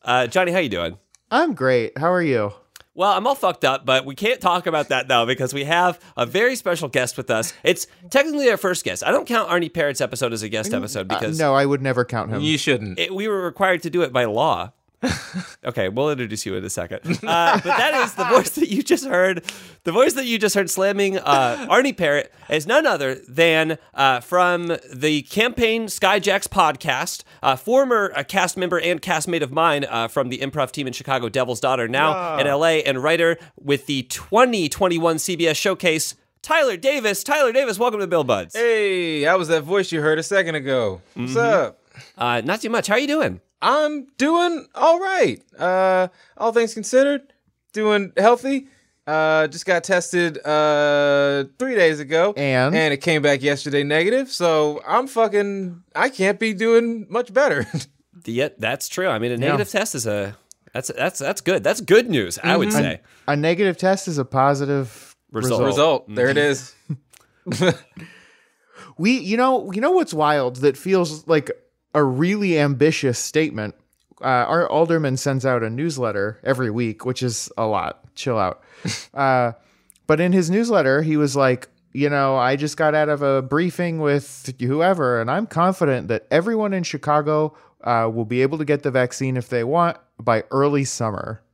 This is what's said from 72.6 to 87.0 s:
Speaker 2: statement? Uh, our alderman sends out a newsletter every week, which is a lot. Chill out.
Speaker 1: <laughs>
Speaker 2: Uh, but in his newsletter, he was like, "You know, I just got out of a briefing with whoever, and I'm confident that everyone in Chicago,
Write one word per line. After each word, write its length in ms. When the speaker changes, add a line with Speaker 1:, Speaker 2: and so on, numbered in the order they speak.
Speaker 2:
statement? 560
Uh, 60
our 420
alderman 480
sends 300
out 160
a 80
newsletter 760
every 260
week, 340
which 180
is 340
a 100
lot. 340
Chill 240
out. 240
Speaker 1:
<laughs> 280
Speaker 2:
Uh, 400
but 140
in 120
his 180
newsletter, 520
he 160
was 180
like, 320
"You 160
know, 280
I 200
just 220
got 160
out 160
of 100
a 220
briefing 580
with 580
whoever, 600
and 100
I'm 160
confident 640
that 220
everyone 420
in 100
Chicago, 720